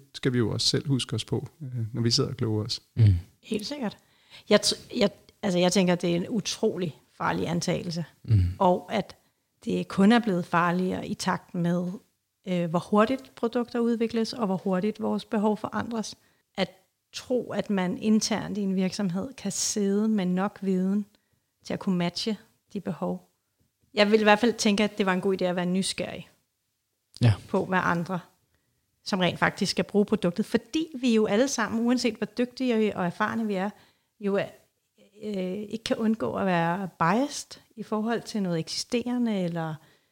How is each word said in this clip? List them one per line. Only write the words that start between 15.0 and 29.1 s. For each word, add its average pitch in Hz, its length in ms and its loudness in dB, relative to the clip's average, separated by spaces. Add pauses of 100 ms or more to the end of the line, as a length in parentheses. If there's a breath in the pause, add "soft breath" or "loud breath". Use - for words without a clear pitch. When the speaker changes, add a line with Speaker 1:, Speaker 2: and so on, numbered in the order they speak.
Speaker 3:
vores 208 240 -2
behov 214 320 0
forandres. 220 580 -6 (420)
At 185 120 -2 (440)
tro, - 380 -4
at 180 180 -4
man 185 280 0
internt 214 600 0
i 214 40 -2
en 190 140 -2
virksomhed 190 580 -2
kan - 180 -8
sidde 202 560 0
med 208 180 2
nok 185 360 -2
viden 190 440 0 (600)
til - 80 -6
at - 60 -6
kunne 185 180 0
matche 175 400 -4 (360)
de 202 80 -8
behov. 180 480 -6 (640)
Jeg 208 180 4
vil 220 80 6
i 214 40 2
hvert 208 160 8
fald 233 140 4
tænke, 214 300 2
at 208 140 -2
det 208 80 0
var 185 80 2
en 180 80 0
god 190 200 0
idé 185 40 2
at 180 100 0
være 180 100 -2
nysgerrig 180 640 -4 (920)
Speaker 2:
Ja. 117 120 6 (140)
Speaker 3:
på, 190 180 0
hvad 185 180 0
andre, 175 360 -2 (840)
som 196 160 -2